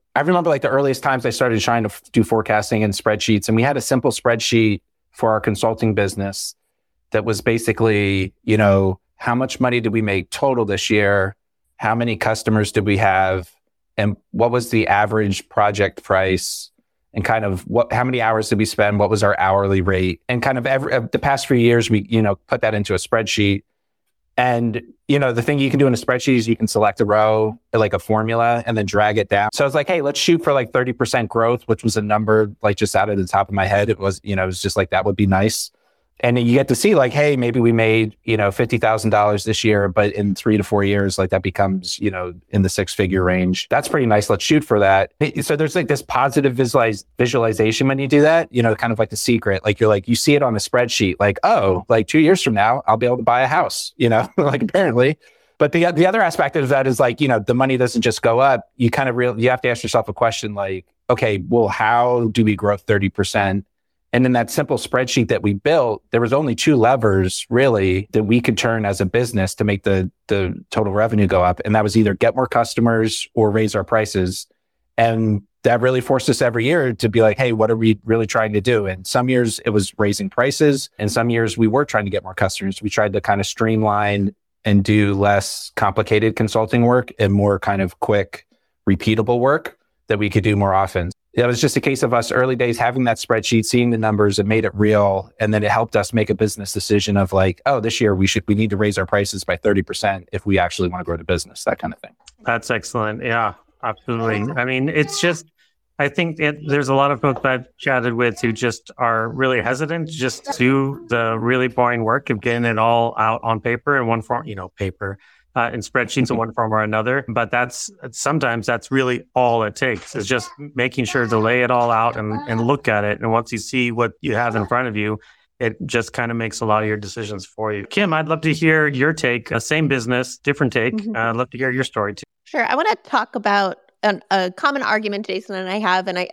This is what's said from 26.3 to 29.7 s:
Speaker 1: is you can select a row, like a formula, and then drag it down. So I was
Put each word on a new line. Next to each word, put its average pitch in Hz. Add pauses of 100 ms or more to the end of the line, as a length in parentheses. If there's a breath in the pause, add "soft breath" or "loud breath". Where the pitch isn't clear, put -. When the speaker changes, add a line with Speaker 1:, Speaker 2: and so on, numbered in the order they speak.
Speaker 1:
is 110
you 113
can 110
select 107
a 110
row, 110 (140)
like 110
a 92
formula, 113
and 113
then 101
drag 107
it 101
down. 101
So 143
I -
was 135